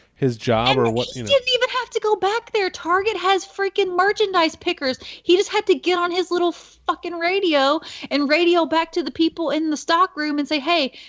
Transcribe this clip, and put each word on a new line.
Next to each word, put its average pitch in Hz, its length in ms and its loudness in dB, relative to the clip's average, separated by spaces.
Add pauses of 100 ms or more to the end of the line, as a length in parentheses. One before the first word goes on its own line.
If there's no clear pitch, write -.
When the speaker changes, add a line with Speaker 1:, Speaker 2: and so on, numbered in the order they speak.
(160)
Speaker 1:
his 123 220 0
job 117 320 2
Speaker 2:
And 131 100 2
Speaker 1:
or 117 100 4
what, 117 200 -2
Speaker 2:
he - 100 -12
Speaker 1:
you 120 60 -8
know. - 20 -8
Speaker 2:
didn't 508 260 2
even 494 160 0 (120)
have 466 100 -8
to 440 80 -2
go 427 160 0
back 415 380 -4
there. 392 160 0
Target 381 480 -2
has 370 280 2
freaking 392 520 -2
merchandise 370 580 2
pickers. 285 480 -4
He - 320 0
just 403 140 2
had 415 180 -2
to 370 80 4
get 349 240 -2
on 349 120 -2
his 349 200 -2
little 349 220 0
fucking - 640 -8
radio 330 640 2 (280)
and 277 200 0
radio 339 360 4
back 330 280 -2
to 349 100 -2
the 262 80 -8
people 330 400 -2
in 311 180 -2
the 294 80 -2
stock 349 380 0
room 302 240 -4
and 285 80 -2
say, 302 120 0
"Hey, 302 340 0 (160)